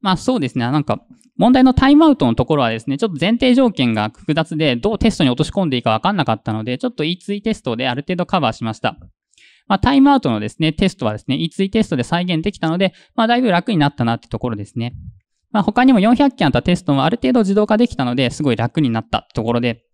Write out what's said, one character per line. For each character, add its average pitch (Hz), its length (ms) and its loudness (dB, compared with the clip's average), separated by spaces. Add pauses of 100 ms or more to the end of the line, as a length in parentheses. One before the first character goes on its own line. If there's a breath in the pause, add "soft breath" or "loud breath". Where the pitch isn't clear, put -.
ま 190 120 -2
あ、 180 40 0
そ 254 200 -2
う 202 40 -2
で 131 100 -2
す - 80 -6
ね。 117 60 -2
な 135 140 0
ん 139 60 -2
か、 - 160 -4 (360)
問 208 140 4
題 254 140 6
の 254 100 6
タ 269 140 4
イ 285 80 8
ム 311 80 8
ア 320 40 6
ウ 277 80 4
ト 143 100 0
の 113 100 2
と 123 100 -2
こ 160 80 0
ろ 143 80 0
は 117 80 0
で 113 80 -4
す 110 100 -10
ね、 139 100 -4
ち - 60 -2
ょ 220 40 -2
っ 190 40 -6
と 147 80 -8
前 180 100 0
提 247 260 2
条 247 160 2
件 120 220 0
が 107 220 -2
複 - 180 -6
雑 160 220 -4
で、 151 200 0
ど 202 160 -4
う 208 60 -6
テ 226 120 2
ス - 60 -8
ト - 80 0
に 131 60 2
落 127 80 -2
と 156 60 2
し - 60 -8
込 190 140 -2
ん 156 60 -2
で 131 60 -2
い 120 40 -2
い - 20 -18
か 117 140 0
分 110 80 -4
か 190 80 0
ん 208 40 -2
な 151 80 0
か 113 100 0
っ - 80 -10
た 113 100 -6
の 110 100 -4
で、 123 160 -6
ち - 60 -10
ょ 254 60 -2
っ - 20 -20
と - 100 -8
イ 175 180 -4
ー - 40 -20
ツ 202 100 -6
イ 208 80 -10
テ 220 100 -4
ス - 100 -8
ト 120 120 -4
で 127 140 -4
あ 123 80 -4
る 143 60 -8
程 180 120 -6
度 175 120 -6
カ 190 120 -2
バ 123 140 -2
ー - 20 -8
し - 80 -12
ま 113 120 -6
し - 40 -18
た。 - 180 -6 (680 soft breath)
ま 196 100 0
あ、 - 20 -2
タ 269 140 0
イ 277 80 4
ム 277 100 6
ア 285 60 4
ウ 254 60 0
ト 143 80 -2
の 107 100 -4
で 107 80 -6
す - 120 -14
ね、 156 120 0
テ 190 160 0
ス - 80 -6
ト - 80 -8
は 107 80 -2
で 107 60 -8
す - 100 -16
ね、 127 80 -2
イ 160 80 -4
ー 165 60 -6
ツ - 120 -6
イ 196 80 -2
テ 220 120 0
ス - 80 -4
ト 160 60 -2
で 123 60 -2
再 175 220 -2
現 170 180 -2
で 202 100 -4
き - 60 -18
た 160 120 -2
の 170 80 -4
で、 190 160 0 (200 soft breath)
ま 226 100 0
あ、 - 20 0
だ 240 100 2
い 254 60 0
ぶ 240 80 2
楽 175 200 0
に 208 60 0
な 143 120 2
っ 143 60 -4
た 120 120 -2
な 117 100 0
っ - 20 -10
て - 80 -18
と 110 120 -8
こ 127 100 -6
ろ 113 80 -6
で 104 80 -10
す - 140 -12
ね。 117 160 -6 (560)
ま 214 100 0
あ、 - 20 0
他 220 220 0
に 262 80 6
も 214 80 4
四 220 160 4
百 285 180 2
件 180 120 -2
あ 135 40 2
っ - 20 -4
た 120 100 0
テ 180 120 2
ス 180 100 -6
ト 147 100 0
も 135 100 0
あ 160 60 2
る 240 100 -4
程 254 140 0
度 240 60 4
自 196 140 0
動 208 120 2
化 214 100 0
で 240 100 2
き - 80 -6
た 131 120 -4
の - 80 -4
で、 127 160 0
す - 120 -8
ご 143 100 0
い 113 40 2
楽 117 240 -2
に 139 80 2
な 113 140 -2
っ - 80 -14
た - 240 -4
と 110 100 -4
こ 117 80 -2
ろ 120 80 0
で 117 220 -4 (120)